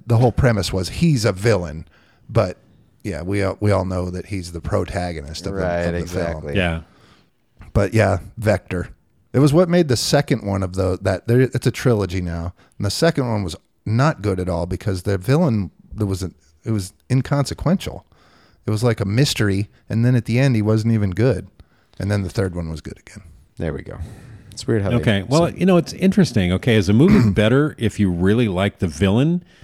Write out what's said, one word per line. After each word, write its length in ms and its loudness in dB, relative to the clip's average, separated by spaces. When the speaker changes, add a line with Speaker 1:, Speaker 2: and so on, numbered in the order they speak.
Speaker 1:
the 120 2
whole 140 4
premise 400 0
was 180 -4
he's 360 0
a 60 2
villain, 560 -2
but 280 -2
yeah, 200 -8
we 180 -2
all, 180 -2
we 120 2
all 140 2
know 260 -4
that 160 -10
he's 240 -8
the 100 -10
protagonist 840 -6
of 60 -6
Speaker 2:
Right, 280 -2
Speaker 1:
the, 60 -2
of 60 -2
the 80 -4
Speaker 2:
exactly. 520 -6
Speaker 1:
film. 20 -4
Speaker 3:
Yeah. 260 0
Speaker 1:
But 200 2
yeah, 260 2
Vector. 520 -2
It 80 2
was 140 4
what 160 4
made 200 4
the 60 2
second 480 0
one 200 -2
of 100 -6
the, 300 0
that 240 -2
there, 140 4
it's 260 0
a 40 4
trilogy 480 0
now, 340 -6
and 80 -4
the 40 -2
second 400 0
one 140 -2
was 120 -6
not 380 0
good 160 0
at 100 -4
all 160 -2
because 380 -4
the 160 -2
villain, 500 0
there 140 -4
was 160 -4
a, 80 -8
it 80 -6
was 220 -4
inconsequential. 960 -2
It 60 -2
was 120 0
like 160 2
a 60 -2
mystery, 640 0
and 160 0
then 120 4
at 100 0
the 140 0
end 160 2
he 80 0
wasn't 300 2
even 180 0
good, 360 0
and 100 -2
then 140 0
the 60 -4
third 260 -4
one 160 -6
was 100 -10
good 160 -14
again. 240 -20
Speaker 2:
There 140 -4
we 120 -10
go. 160 -14
It's 140 -16
weird 160 0
how 120 -2
Speaker 3:
Okay. 280 2
Speaker 2:
they, 20 -10
Speaker 3:
Well, 260 2
Speaker 2:
so 60 -8
Speaker 3:
you 120 -2
know, 100 6
it's 160 0
interesting. 600 2
Okay, 220 2
is 140 4
a 40 4
movie 360 6
<clears throat> 40 2
better 440 2
if 220 -2
you 120 2
really 360 2
like 320 -2
the 80 0
villain, 560 2